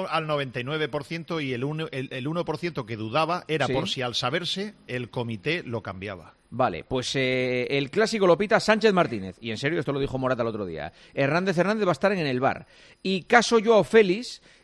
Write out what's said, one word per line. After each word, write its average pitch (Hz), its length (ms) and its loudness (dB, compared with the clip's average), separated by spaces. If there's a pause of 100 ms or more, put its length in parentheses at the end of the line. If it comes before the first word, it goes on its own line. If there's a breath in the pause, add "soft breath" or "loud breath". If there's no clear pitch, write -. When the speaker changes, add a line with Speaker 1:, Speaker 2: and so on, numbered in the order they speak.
Speaker 1:
al 160 200 -2
noventa 143 340 -2
y 120 40 -6
nueve 151 240 -2
por 143 160 -6
ciento 165 380 -6
y 135 100 -4
el 120 120 -2
uno, 156 280 -4
el, 135 180 -6
el 131 160 -8
uno 165 200 -2
por 156 100 -4
ciento 147 300 -6
que 113 100 -8
dudaba 156 520 -2
era 147 180 0
Speaker 2:
Sí. 127 80 -2
Speaker 1:
por 135 160 -2
si 139 100 -6
al 123 140 -4
saberse 175 600 -4 (120)
el 123 240 -8
comité 120 520 -4
lo 117 200 -6
cambiaba. 95 520 -12 (160)
Speaker 2:
Vale, 110 320 -2
pues, 127 320 -4
eh, 127 560 0
el 139 200 -2
clásico 208 360 2
lo 170 120 8
pita 190 200 2
Sánchez 214 360 4
Martínez. 113 460 0
Y 113 100 -6
en 107 80 -4
serio, 156 200 -2
esto 143 140 -2
lo 143 80 -2
dijo 131 160 -2
Morata 127 260 0
el 117 60 0
otro 104 160 -4
día. 80 280 -8 (200 loud breath)
Hernández 160 460 2
Hernández 202 280 2
va 180 40 4
a - 20 2
estar 196 200 2
en 175 140 -2
el 127 140 -2
bar. 127 260 0 (360 loud breath)
Y 185 220 -2
caso 233 380 6
Joao 214 220 6
Félix, 214 560 4 (240 soft breath)